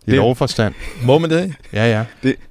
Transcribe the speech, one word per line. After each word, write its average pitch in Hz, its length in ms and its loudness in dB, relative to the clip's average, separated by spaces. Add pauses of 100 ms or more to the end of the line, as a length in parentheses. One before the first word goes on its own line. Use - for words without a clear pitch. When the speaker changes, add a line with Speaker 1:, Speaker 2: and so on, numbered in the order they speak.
Speaker 1:
I 107 40 0
Speaker 2:
det, 123 60 4
Speaker 1:
lov 127 200 2
forstand. 113 380 -2 (300)
Speaker 3:
Må 131 140 4
man 165 120 -2
det? 170 240 -2 (180)
Speaker 1:
Ja, 110 180 2
ja. 110 140 0 (180)
Speaker 2:
det, 131 140 0 (140)